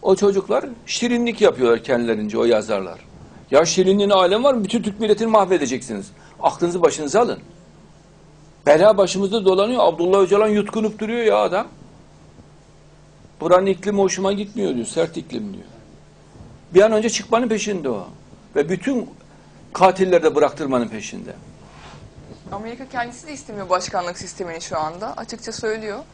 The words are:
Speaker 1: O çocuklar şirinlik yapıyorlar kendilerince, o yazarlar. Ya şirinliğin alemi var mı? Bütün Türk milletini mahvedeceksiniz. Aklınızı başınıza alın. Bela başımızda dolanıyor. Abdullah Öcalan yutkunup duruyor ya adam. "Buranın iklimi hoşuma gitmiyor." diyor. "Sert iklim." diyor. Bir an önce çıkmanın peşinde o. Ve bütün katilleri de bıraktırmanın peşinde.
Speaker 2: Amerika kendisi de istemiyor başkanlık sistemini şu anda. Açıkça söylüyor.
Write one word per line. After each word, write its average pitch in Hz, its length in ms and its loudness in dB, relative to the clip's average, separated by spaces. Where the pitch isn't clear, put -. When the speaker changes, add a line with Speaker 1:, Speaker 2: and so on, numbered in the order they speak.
Speaker 1:
O 190 140 2
çocuklar 196 500 0
şirinlik 240 560 -2
yapıyorlar 120 420 4
kendilerince, 113 540 -2
o 117 80 2
yazarlar. 104 540 -2
Ya 147 140 4
şirinliğin 190 440 2
alemi 196 340 2
var 277 100 4
mı? 233 100 -2
Bütün 196 200 -4
Türk 208 160 -8
milletini 214 280 0
mahvedeceksiniz. 143 840 0
Aklınızı 170 420 -2
başınıza 151 400 2
alın. 180 180 -2
Bela 180 320 6
başımızda 196 480 0
dolanıyor. 202 380 2
Abdullah 175 360 2
Öcalan 202 280 4
yutkunup 214 520 -2
duruyor 226 240 -4
ya 208 140 4
adam. 202 300 0
"Buranın 180 240 4
iklimi 196 340 -2
hoşuma 190 340 0
gitmiyor." 196 420 -4
diyor. 117 100 -6
"Sert 165 320 -4
iklim." 107 360 -10
diyor. 92 120 -18
Bir 180 80 8
an 220 100 6
önce 220 180 0
çıkmanın 233 400 -2
peşinde 196 400 -4
o. 98 180 -6
Ve 151 140 0
bütün 214 400 -4
katilleri 185 500 6
de 147 120 4
bıraktırmanın 135 520 0
peşinde. 101 460 -12
Speaker 2:
Amerika 233 380 -14
kendisi 240 380 -10
de 302 60 -14
istemiyor 208 360 -14
başkanlık 180 480 -4
sistemini 175 440 -12
şu 170 180 -8
anda. 175 380 -8
Açıkça 226 340 -12
söylüyor. 220 480 -8